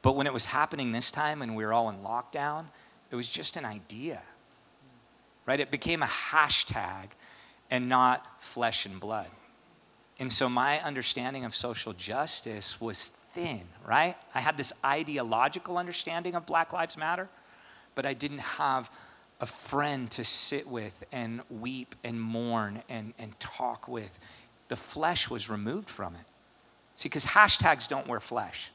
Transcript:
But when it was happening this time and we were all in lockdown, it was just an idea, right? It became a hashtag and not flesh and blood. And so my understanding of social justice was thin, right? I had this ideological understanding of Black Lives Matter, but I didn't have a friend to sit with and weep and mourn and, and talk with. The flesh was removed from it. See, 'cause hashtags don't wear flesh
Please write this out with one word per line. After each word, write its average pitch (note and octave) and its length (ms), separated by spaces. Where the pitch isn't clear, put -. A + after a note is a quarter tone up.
But C3+ 160
when C#3 100
it C#3 60
was A#2 140
happening C#3 460
this A#2+ 180
time D3+ 320
and A2+ 120
we A2 80
were G#2+ 120
all A#2 160
in G2 60
lockdown, C#3+ 680
it B2+ 60
was A#2+ 120
just - 300
an C#3+ 80
idea, A2 560
right? C#3 160
It C#3 100
became D#3+ 320
a C3+ 40
hashtag G#2 1000
and B2+ 200
not B2+ 500
flesh - 460
and F#2+ 120
blood. G2+ 300
And C3 140
so C3 160
my C3 320
understanding C3 640
of A2 100
social A2+ 380
justice G#2+ 880
was A2+ 280
thin, D3+ 560
right? D#3 320
I C3 60
had D3+ 160
this C#3+ 160
ideological C#3+ 920
understanding F3 580
of E3+ 120
Black E3 260
Lives E3+ 240
Matter, E3+ 320
but C3+ 120
I C3+ 80
didn't C#3 240
have C3 520
a A#2+ 40
friend C#3 680
to A#2+ 120
sit - 420
with A#2 460
and A#2+ 380
weep B2 520
and A#2 160
mourn A2+ 680
and, A2+ 300
and G#2+ 200
talk - 500
with. A2 300
The B2 80
flesh D#3+ 520
was A2 220
removed A2+ 400
from F2+ 240
it. F2 100
See, - 160
'cause - 160
hashtags E3+ 600
don't C#3 200
wear A#2+ 140
flesh G#2+ 540